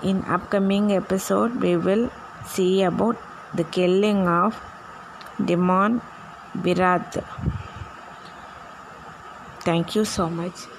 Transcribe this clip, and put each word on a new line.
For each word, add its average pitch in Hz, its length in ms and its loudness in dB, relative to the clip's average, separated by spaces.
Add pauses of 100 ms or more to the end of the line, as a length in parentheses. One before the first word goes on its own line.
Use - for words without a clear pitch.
(100)
In 190 120 2 (140)
upcoming 202 560 4
episode, 196 680 2
we 175 160 4
will 190 340 2 (360)
see 190 360 4
about 190 340 2 (380)
the 160 100 2
killing 185 640 4
of 175 320 2 (800)
demon 185 580 4 (540)
Virat. 180 640 2 (2500)
Thank 170 360 0
you 214 80 4
so 190 240 -2
much. 170 380 -6 (120)